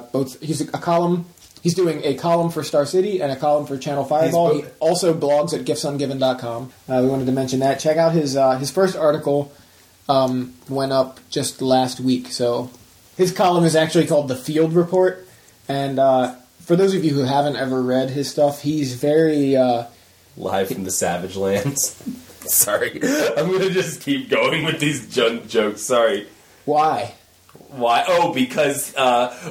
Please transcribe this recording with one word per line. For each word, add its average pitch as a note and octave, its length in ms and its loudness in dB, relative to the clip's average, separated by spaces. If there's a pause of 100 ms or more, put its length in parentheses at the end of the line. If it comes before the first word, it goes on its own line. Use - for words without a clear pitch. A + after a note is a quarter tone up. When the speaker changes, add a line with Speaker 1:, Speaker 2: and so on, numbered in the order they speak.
(120)
Speaker 1:
both, C3 320 -4
he's D3+ 180 -4
a C#3+ 60 -6 (100)
column, F3 480 0 (380)
he's F3 100 0
doing E3+ 320 0
a C#3+ 80 0
column E3+ 380 0
for D#3 120 -6
Star C#3+ 220 0
City F#3 340 0
and D3 120 -2
a C3 40 -6
column D3 300 0
for C#3 140 -6
Channel C#3 260 -4
Fireball. D#3+ 480 2
Speaker 2:
He's D3 80 -2
bo- - 60 -10
Speaker 1:
He - 120 -20
also E3+ 360 2
blogs D3 400 0
at B2+ 100 -6
gifsungiven C#3+ 540 -4
dot C3 180 0
com. A#2+ 340 -8 (160)
Uh, C3 140 0
we B2+ 80 4
wanted C3+ 160 -2
to B2+ 60 0
mention C3 300 -2
that. C3+ 180 2
Check D#3 180 0
out E3 140 4
his, C#3+ 260 0
uh, C3 220 4
his C#3 100 -6
first F#3 260 0
article, D3 560 0 (560)
um, B2+ 460 0 (160)
went C3+ 220 -4
up - 280 0 (120)
just C3+ 320 -6
last B2+ 360 2
week, B2+ 320 -2
so B2 380 -2 (480)
his F3+ 140 2
column F3 320 2
is D#3+ 120 4
actually D#3+ 300 4
called D3 220 2
The B2+ 80 -4
Field D#3+ 380 0
Report, F#3 540 2 (400)
and, C#3 300 -4
uh, C3 380 2 (240)
for - 160 0
those F#3+ 180 4
of F3 100 0
you D3 120 0
who C#3 80 0
haven't C#3 320 0
ever B2+ 260 -2
read B2+ 300 0
his C#3 180 -4
stuff, D3 320 0
he's C#3+ 320 -2
very, D3 640 2
uh, B2 300 2 (520)
Speaker 2:
Live F#2+ 300 -2
from F#2+ 160 -8
the F#2 80 -6
Savage F2+ 440 -4
Lands. G2+ 600 -2 (120)
<laughs> - 40 -6 (340)
Sorry. - 560 0
I'm A3+ 500 0
gonna F#3+ 200 2
just E3 300 -2
keep C3+ 280 -4
going C#3 360 0
with D3+ 140 -4
these C#3+ 280 -2
Jund A#2 420 0
jokes. G#2+ 320 0
Sorry. A2+ 460 2 (380)
Speaker 1:
Why? D3 500 0 (540)
Speaker 2:
Why? B2 380 2
Oh, E3+ 280 2
because, C#3 600 0
uh, B2 380 2 (180)